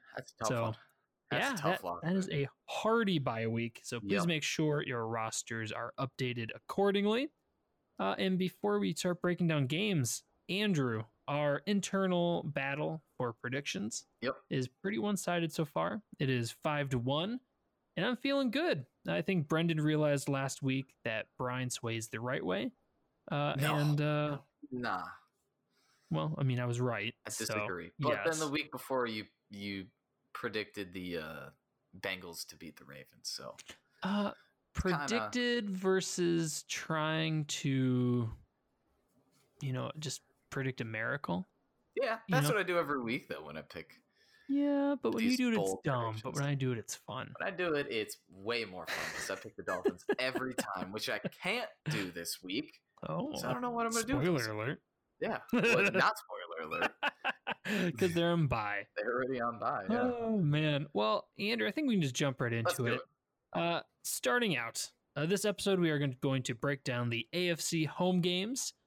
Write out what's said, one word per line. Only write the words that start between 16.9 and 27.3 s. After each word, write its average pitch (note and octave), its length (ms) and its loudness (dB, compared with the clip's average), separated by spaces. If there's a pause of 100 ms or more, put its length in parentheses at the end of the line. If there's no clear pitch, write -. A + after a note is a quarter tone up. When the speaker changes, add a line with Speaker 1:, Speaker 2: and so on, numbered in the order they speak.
Speaker 2:
one, D#3+ 400 0 (580)
and F3+ 80 0
I'm B3 120 0
feeling C#4 340 2
good. C4+ 340 0 (220)
I E3+ 160 0
think F3 240 2
Brendan D#3+ 340 2
realized D3+ 480 4
last C3+ 320 0
week C3+ 320 0 (100)
that A2 240 -2 (100)
Brian B2+ 340 -2
sways A2+ 380 -4
the A2 120 -4
right B2+ 240 -2
way. G3+ 260 0 (600)
Uh, D3 260 0
Speaker 1:
No. D3+ 180 2
Speaker 2:
and, D3 260 2
uh, D3 360 0 (340)
Speaker 1:
Nah. A2 320 -4 (1040)
Speaker 2:
well, D#3 280 0
I - 60 0
mean, B2 160 2
I B2 60 -2
was A#2+ 140 0
right, A#2 340 0 (120)
Speaker 1:
I G#2 40 -8
Speaker 2:
so, A2 160 -4